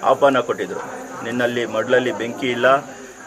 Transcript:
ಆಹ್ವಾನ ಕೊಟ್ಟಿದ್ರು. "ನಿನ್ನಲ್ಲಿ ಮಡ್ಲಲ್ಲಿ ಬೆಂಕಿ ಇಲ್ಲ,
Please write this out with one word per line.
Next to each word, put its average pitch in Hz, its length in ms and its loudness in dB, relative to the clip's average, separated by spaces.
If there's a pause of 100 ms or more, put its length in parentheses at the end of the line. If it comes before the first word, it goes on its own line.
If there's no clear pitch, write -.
ಆಹ್ವಾನ 135 360 4
ಕೊಟ್ಟಿದ್ರು. 98 400 -4 (440)
"ನಿನ್ನಲ್ಲಿ 120 420 0
ಮಡ್ಲಲ್ಲಿ 117 460 2
ಬೆಂಕಿ 117 380 -4
ಇಲ್ಲ, 127 260 4 (500)